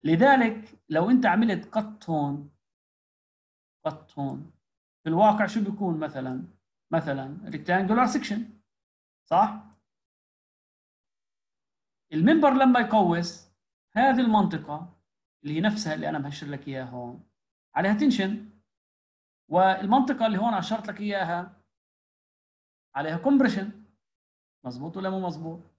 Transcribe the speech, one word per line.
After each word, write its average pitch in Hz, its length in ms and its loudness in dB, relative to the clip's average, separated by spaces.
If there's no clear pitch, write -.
لذلك 220 720 2
لو 165 220 0
أنت 247 160 4
عملت 202 480 0
قط 214 360 -6
هون، 143 400 -4
قط - 340 -10
هون، 139 340 -8
في 160 60 -6
الواقع 208 380 4
شو 214 180 -2
بيكون 196 340 -4
مثلا؟ 135 460 -6
مثلا 147 580 -6
rectangular 202 640 0
section، 208 260 -4
صح؟ 196 400 0
المنبر 277 380 4
لما 254 300 4
يقوس، 185 680 0
هذه 254 280 2
المنطقة 175 760 0
اللي 151 140 -4
هي 165 40 0
نفسها 202 340 -2
اللي 156 140 -6
أنا 151 100 -4
مهشر 143 280 -10
لك 139 220 -10
إياها 131 220 -10
هون، 123 380 -14
عليها 196 200 2
تنشن، 208 560 0
والمنطقة 190 760 2
اللي 202 120 0
هون 226 160 0
أشرت 208 320 -6
لك 202 140 -12
إياها 185 600 -6
عليها 156 240 -6
كومبريشن، 247 680 0
مظبوط 131 320 -12
ولا 190 140 -6
مو 190 100 -4
مظبوط؟ 165 400 -8